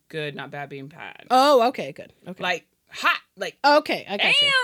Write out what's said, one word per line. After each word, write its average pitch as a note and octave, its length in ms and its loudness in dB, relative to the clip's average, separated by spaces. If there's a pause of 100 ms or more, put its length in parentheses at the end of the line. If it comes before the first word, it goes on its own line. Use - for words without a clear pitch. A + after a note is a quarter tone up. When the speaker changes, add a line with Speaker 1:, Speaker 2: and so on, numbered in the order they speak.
Speaker 1:
good, D3+ 280 -8
not C3+ 160 -14
bad C#3+ 160 -12
being C#3 180 -14
bad. - 440 -18
Speaker 2:
Oh, C4 380 4
okay, G3+ 240 -8
good. - 200 -18 (160)
Okay. F3+ 140 -14
Speaker 1:
Like, F3+ 240 -4 (240)
hot. - 280 0 (180)
Like, F#3 280 -10
Speaker 2:
Okay, D4 440 2
I G3+ 80 -6
got G4+ 240 2
you. C#5+ 120 2 (120)